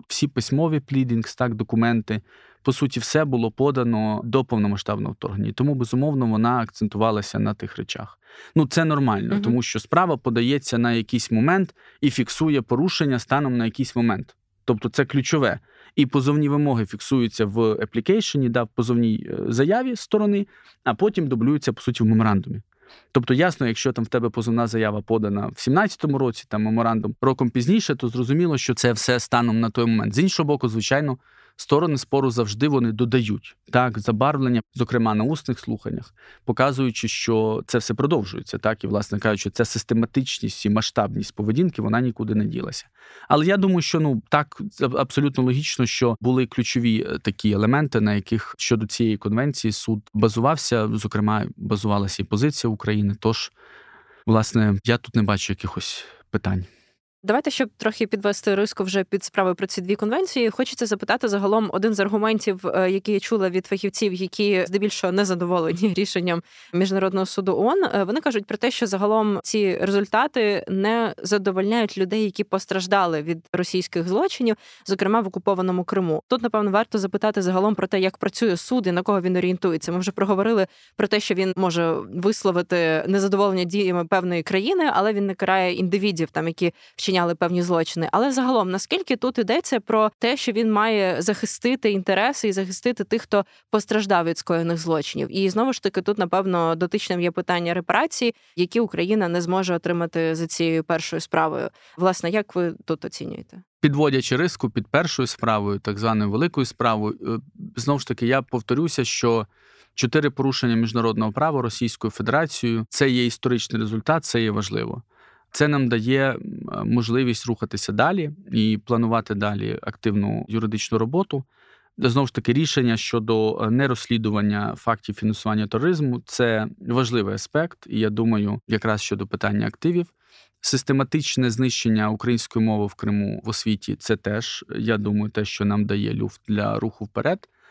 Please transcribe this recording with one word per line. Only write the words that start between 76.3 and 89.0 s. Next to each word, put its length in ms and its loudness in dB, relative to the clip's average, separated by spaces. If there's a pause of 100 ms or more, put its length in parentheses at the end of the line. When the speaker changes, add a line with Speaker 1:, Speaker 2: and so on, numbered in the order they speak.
Speaker 2:
напевно, 280 0
варто 280 0
запитати 440 0
загалом 320 2
про 120 -2
те, 140 0
як 180 0
працює 380 0
суд 300 0
і 60 2
на 100 0
кого 180 2
він 160 0
орієнтується. 560 0
Ми 60 -2
вже 140 -2
проговорили 540 2 (300)
про 120 2
те, 120 2
що 140 -2
він 220 0
може 360 2 (220)
висловити 920 0
незадоволення 560 2
діями 400 0
певної 380 0
країни, 520 0
але 180 2
він 140 0
не 80 -4
карає 400 2
індивідів, 560 0
там, 180 -2
які 240 0 (380)
вчиняли 240 2
певні 280 0
злочини. 500 0
Але 200 2
загалом, 380 0
наскільки 460 -2